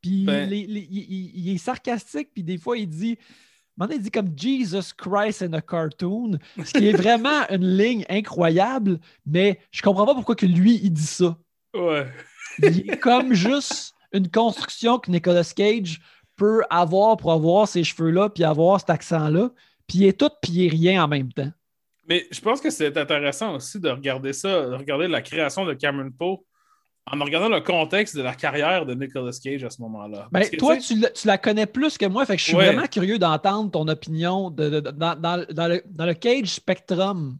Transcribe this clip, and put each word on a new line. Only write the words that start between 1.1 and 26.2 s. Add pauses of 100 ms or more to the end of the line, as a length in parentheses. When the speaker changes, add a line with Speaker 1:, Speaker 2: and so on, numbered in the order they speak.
Speaker 1:
il
est
sarcastique,
puis
des
fois,
il
dit (580)
un
moment
donné,
il
dit
comme «
Jesus
Christ
in
a
cartoon », (260)
ce
qui
est
Speaker 2:
<laughs>
Speaker 1:
vraiment
une
ligne
incroyable, (260)
mais (120)
je
comprends
pas
pourquoi
que
lui,
il
dit
ça. (360)
Speaker 2:
Ouais. (540)
Speaker 1:
Il
est
comme
juste (160)
une
construction
que
Nicolas
Cage (360)
peut
avoir
pour
avoir
ces
cheveux-là,
puis
avoir
cet
accent-là, (380)
puis
il
est
tout, (120)
puis
il
est
rien
en
même
temps. (560)
Speaker 2:
Mais
je
pense
que
c'est
intéressant
aussi
de
regarder
ça,
de
regarder
la
création
de
Cameron
Poe (640)